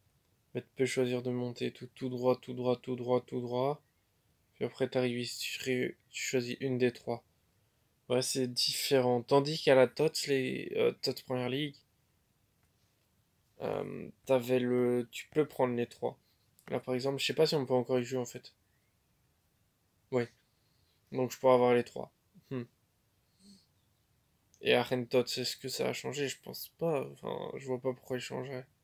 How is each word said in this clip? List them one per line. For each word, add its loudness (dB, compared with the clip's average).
Mais -4
tu -18
peux 2
choisir 0
de -2
monter -4
tout, -16
tout -6
droit, 2
tout -14
droit, 0
tout -8
droit, 0
tout -8
droit. -2
Puis -6
après, -2
t'arrives 0
ici, -6
tu -8
ré-, -2
tu -8
choisis -2
une -2
des 4
trois. -6
Ouais, 2
c'est -2
différent. 2
Tandis 2
qu'à 8
la 8
tots, 0
les, -2
euh, 4
tots -6
Premier -4
League, -4
euh, -6
t'avais 2
le, 2
tu -12
peux 2
prendre 0
les 0
trois. -6
Là, -4
par -6
exemple, -2
je -4
sais -2
pas 4
si 0
on 0
peut -2
encore 2
y -2
jouer, -4
en -4
fait. -16
Ouais. 0
Donc, -2
je -14
pourrais 8
avoir 6
les 4
trois. -10
Hmm. -6
Et 4
Arène 0
tots, 2
est-ce -6
que -12
ça -2
a -4
changé ? -6
Je -8
pense -14
pas. -2
Enfin, -8
je -12
vois -4
pas -2
pourquoi -8
il -6
changerait. -10